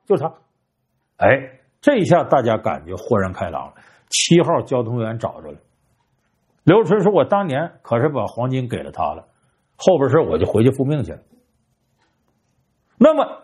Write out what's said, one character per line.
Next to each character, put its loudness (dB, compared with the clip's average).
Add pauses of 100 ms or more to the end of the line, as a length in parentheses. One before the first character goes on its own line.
就 2
他。 -6 (840)
哎， 0 (200)
这 2
一 2
下 4
大 2
家 0
感 -6
觉 -12
豁 -2
然 -2
开 -8
朗 -10
了。 -20 (380)
七 2
号 0
交 -4
通 -6
员 -6
找 -10
着 -18
了。 -18 (1040)
刘 6
志 -2
纯 2
说 2
：“我 4
当 -2
年 -6
可 -2
是 0
把 -4
黄 -6
金 -4
给 -8
了 -16
他 -6
了， -18 (520)
后 2
边 0
事 4
儿 2
我 -2
就 -2
回 0
去 4
复 -4
命 -2
去 -10
了。” -18 (1800)
那 6
么， 0 (180)